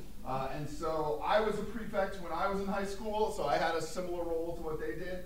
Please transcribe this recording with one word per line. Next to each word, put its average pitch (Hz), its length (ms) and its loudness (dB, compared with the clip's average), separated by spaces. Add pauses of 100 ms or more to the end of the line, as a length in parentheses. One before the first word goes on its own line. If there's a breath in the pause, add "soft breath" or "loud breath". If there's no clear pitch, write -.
(260)
Uh, 127 280 0
and 147 160 -4
so 156 560 0
I 214 160 6
was 214 180 2
a - 40 -2
prefect - 580 0
when 165 100 -6
I 180 160 2
was 196 140 2
in 190 60 -2
high 196 180 0
school, 214 500 0
so 185 100 0
I - 120 4
had 165 180 2
a 156 60 2
similar 175 420 -2
role 165 320 0
to 165 60 -6
what 156 180 -2
they 156 140 -2
did. - 320 -4